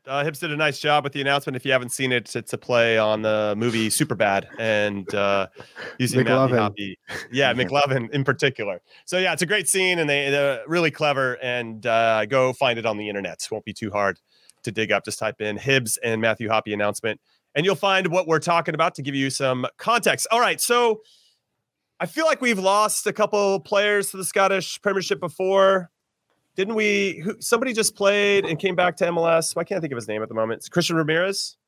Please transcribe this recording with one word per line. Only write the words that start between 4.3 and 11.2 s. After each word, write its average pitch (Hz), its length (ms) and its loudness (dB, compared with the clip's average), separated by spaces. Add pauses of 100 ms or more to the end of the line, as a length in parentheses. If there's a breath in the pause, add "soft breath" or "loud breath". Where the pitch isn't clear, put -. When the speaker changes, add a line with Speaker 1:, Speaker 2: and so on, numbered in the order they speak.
Speaker 1:
and, 104 600 -2
uh, 98 320 0 (500 loud breath)
using 123 240 2
Matthew 127 320 2
Speaker 2:
McLovin. 120 40 4 (180)
Speaker 1:
Hoppe. 98 180 -8 (380 loud breath)
Yeah, 127 200 4
Speaker 3:
Mm-hmm. 120 80 0 (140)
Speaker 1:
McLovin 135 360 2
in 139 120 0
particular. 127 580 0 (240 soft breath)
So 180 140 -4
yeah, 185 140 0
it's 156 100 -4
a 175 40 0
great 196 220 0
scene, 185 300 2
and 156 100 0
they, 139 220 0
they're 139 380 0
really 165 240 2
clever, 135 500 0